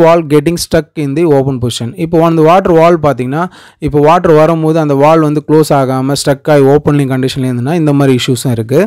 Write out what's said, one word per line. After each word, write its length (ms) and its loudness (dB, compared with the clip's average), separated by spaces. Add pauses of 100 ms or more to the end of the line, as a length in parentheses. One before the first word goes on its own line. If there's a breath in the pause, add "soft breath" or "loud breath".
wall 180 4 (120)
getting 220 0 (100)
stuck 220 -2 (160)
in 140 -6
the 60 0 (140)
open 260 -2
position. 260 -6 (140)
இப்போ 240 0
அந்த 200 0
வாட்டர் 300 2
வால் 180 4 (120)
பார்த்தீங்கன்னா 360 -4 (440 loud breath)
இப்போ 180 0
வாட்டர் 340 2
வரும்போது 440 0
அந்த 180 0
வால் 260 4
வந்து 220 -2
க்ளோஸ் 300 2
ஆகாம 420 -2
ஸ்டக் 320 -2
ஆகி 100 4 (120)
ஓப்பன்லிங் 380 -2
கண்டிஷன்ல 360 -4
இருந்ததுன்னா 320 -4
இந்த 180 0
மாதிரி 220 2
இஷ்யூஸும் 360 -4
இருக்கு. 280 -2